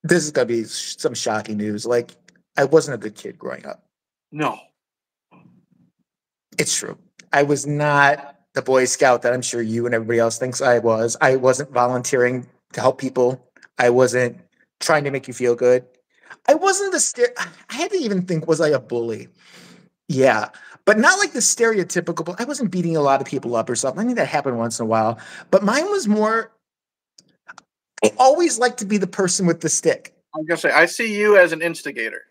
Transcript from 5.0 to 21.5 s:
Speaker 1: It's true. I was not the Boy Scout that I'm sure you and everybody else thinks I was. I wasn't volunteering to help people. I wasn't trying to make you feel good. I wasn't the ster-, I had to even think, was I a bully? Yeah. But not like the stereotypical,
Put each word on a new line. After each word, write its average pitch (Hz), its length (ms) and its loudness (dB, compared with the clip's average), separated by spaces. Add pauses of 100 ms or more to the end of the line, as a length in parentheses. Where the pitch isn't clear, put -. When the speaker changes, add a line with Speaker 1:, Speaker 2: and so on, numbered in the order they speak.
Speaker 1:
It's - 180 -2
true. - 220 -8 (360)
I 143 100 4
was 143 240 0
not 147 720 0 (160)
the 135 80 -4
Boy 131 240 2
Scout 123 380 2
that 123 100 2
I'm 127 80 -2
sure 120 200 -6
you 117 240 -4
and 120 80 -2
everybody 113 260 -2
else 117 200 0
thinks 127 220 -6
I 123 180 4
was. 113 420 0
I 135 140 4
wasn't 131 360 0
volunteering 123 760 0 (260)
to - 80 -8
help 131 160 2
people. 127 480 -2 (320)
I 123 120 4
wasn't 123 480 2 (420)
trying 151 240 2
to 139 80 -4
make 135 160 -8
you 127 60 -14
feel 120 200 0
good. 123 320 2 (640)
I 277 80 6
wasn't 381 380 -2
the 311 80 -2
ster-, - 360 -2
I - 360 -12
had 339 180 -4
to 392 60 -4
even 202 280 -2
think, 165 220 -4
was 160 140 2
I 151 80 2
a 135 100 0
bully? 117 480 -6 (800)
Yeah. 131 420 2 (360)
But 214 120 4
not 349 220 4
like 392 140 -2
the 254 60 -4
stereotypical, 180 840 -2